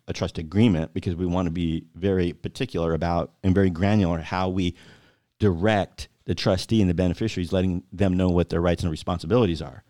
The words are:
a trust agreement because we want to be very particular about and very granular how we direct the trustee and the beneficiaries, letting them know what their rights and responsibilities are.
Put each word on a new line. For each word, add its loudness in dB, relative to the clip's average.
a -8
trust -6
agreement 2
because -4
we -2
want 0
to -2
be -2
very 0
particular -4
about -2
and 2
very 6
granular 0
how -2
we -2
direct 0
the -4
trustee 2
and 4
the 0
beneficiaries, -2
letting 0
them 0
know 2
what 2
their -2
rights 0
and -2
responsibilities -2
are. -14